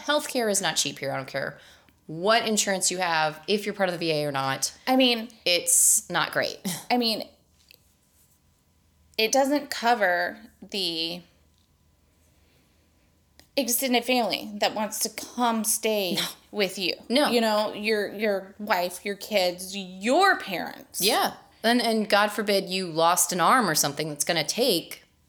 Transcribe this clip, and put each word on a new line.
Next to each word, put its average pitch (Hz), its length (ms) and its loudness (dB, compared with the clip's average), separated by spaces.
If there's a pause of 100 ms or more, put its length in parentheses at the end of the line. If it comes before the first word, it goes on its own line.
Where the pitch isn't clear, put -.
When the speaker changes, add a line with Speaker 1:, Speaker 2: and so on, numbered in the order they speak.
Speaker 1:
healthcare 285 440 0
is 196 120 2
not 156 160 0
cheap - 220 -2
here. 135 120 -4
I 135 60 -4
don't 131 100 -8
care 143 300 -6 (500)
what 185 400 0
insurance 202 420 0
you 180 100 -4
have, 156 480 0
if 208 180 0
you're 202 100 -6
part 190 140 0
of 175 40 -2
the 165 60 -6
V 165 120 0
A 151 140 0
or 147 60 -2
not. 135 420 -2 (140)
Speaker 2:
I 262 80 4
mean, 240 320 2 (180)
Speaker 1:
It's - 640 2
not 170 220 0
great. - 260 -2 (200)
<laughs> - 140 -6
Speaker 2:
I 247 60 2
mean, 226 300 -2 (1900)
it 220 140 0
doesn't 277 380 2
cover 202 680 0 (340)
the 170 500 -4 (2250)
extended 240 480 0
family 220 500 0
that 254 180 0
wants 214 260 -4
to 226 100 -2
come 233 540 -2
stay 208 520 0
Speaker 1:
No. 180 60 -2 (300)
Speaker 2:
with 202 280 -2
you. 180 140 0 (160)
Speaker 1:
No. 262 200 4
Speaker 2:
You 233 120 2
know, 214 320 0
your, 208 420 -2
your 196 420 -2
wife, 185 460 -2
your 202 120 -4
kids, 185 600 -2
your 220 640 2
parents. - 600 -8
Speaker 1:
Yeah. 285 320 2 (300)
And, 240 180 4
and 220 260 0
God 208 240 4
forbid 196 380 0
you 185 180 -2
lost 165 460 2
an 180 80 0
arm 208 280 4
or 151 60 2
something 151 340 -2
that's 147 140 -6
gonna 165 220 0
take 208 580 -2 (260)